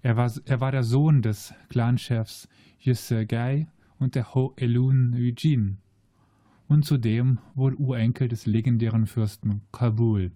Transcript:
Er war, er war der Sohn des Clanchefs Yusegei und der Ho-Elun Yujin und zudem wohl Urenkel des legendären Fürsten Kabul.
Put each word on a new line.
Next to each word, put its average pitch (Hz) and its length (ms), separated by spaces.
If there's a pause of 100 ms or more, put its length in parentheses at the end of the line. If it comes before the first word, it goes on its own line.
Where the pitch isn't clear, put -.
Er 120 160
war, 123 120 (140)
er 127 160
war 131 120
der 135 100
Sohn 135 400
des 107 320 (160)
Clanchefs 120 760 (300)
Yusegei 123 880 (300)
und 131 180
der 120 180
Ho-Elun 127 800
Yujin 120 640 (880)
und 147 180
zudem 120 540 (160)
wohl 135 200
Urenkel 123 540
des 117 180
legendären 113 600
Fürsten 104 560 (100)
Kabul. 110 640